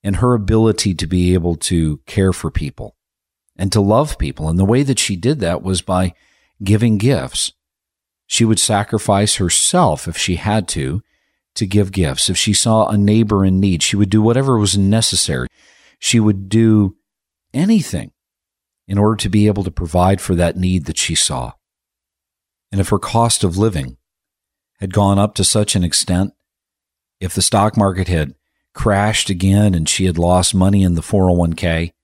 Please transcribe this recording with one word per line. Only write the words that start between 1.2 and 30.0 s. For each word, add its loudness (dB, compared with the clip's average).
able 0
to -2
care 0
for -6
people -8
and -4
to 2
love 2
people. -4
And 0
the 4
way 2
that -2
she -4
did -2
that -4
was -4
by -2
giving 2
gifts. -2
She 0
would 2
sacrifice 0
herself 0
if -8
she -2
had -2
to, -6
to -4
give 0
gifts. -2
If -2
she 0
saw 2
a -2
neighbor 2
in 2
need, 0
she -2
would 2
do 2
whatever 2
was 0
necessary. 0
She 0
would 0
do 4
anything -2
in -2
order 2
to -6
be 2
able -2
to -6
provide 0
for -2
that 0
need 0
that -6
she -4
saw. -4
And 0
if 0
her 0
cost 0
of 0
living -2
had -8
gone 4
up 0
to -2
such 0
an 2
extent, -2
if -6
the -2
stock 0
market 0
had -2
crashed 0
again 2
and -2
she -2